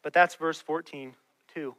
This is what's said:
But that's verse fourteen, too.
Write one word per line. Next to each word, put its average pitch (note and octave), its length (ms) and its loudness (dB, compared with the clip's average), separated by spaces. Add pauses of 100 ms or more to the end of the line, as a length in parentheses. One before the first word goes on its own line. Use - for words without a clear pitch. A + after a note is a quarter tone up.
But D#3 100 -8
that's F3 220 6
verse D#3+ 260 -4
fourteen, D3 540 -8 (400)
too. C#3 240 -8